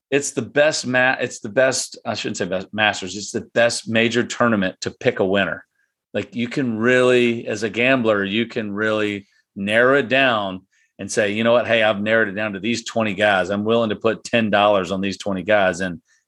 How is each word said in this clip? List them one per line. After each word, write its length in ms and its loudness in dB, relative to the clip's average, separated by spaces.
it's 200 0
the 120 -4
best 420 0
ma-, 340 2
it's 200 -6
the 100 -12
best, 560 0
I 80 -4
shouldn't 240 -6
say 80 -4
best 260 -6
Masters, 460 -2
it's 140 -10
the 100 -4
best 480 -2
major 340 2
tournament 580 -2
to 100 -6
pick 280 -2
a 60 2
winner. 400 -2
Like, 220 -6
you 120 -4
can 300 -4
really, 680 4
as 160 -4
a 80 -2
gambler, 520 2
you 220 -2
can 260 -6
really 560 -2
narrow 420 2
it 120 0
down 580 0
and 120 -10
say, 200 0
"You 120 -2
know 100 4
what? 120 2
Hey, 160 2
I've 200 2
narrowed 260 2
it 60 -8
down 200 -6
to 60 -8
these 260 -2
twenty 300 -2
guys. 340 2
I'm 140 -2
willing 260 2
to 60 -2
put 280 -2
ten 280 0
dollars 400 4
on 100 -4
these 160 -4
twenty 240 -6
guys," 400 2
and 220 -6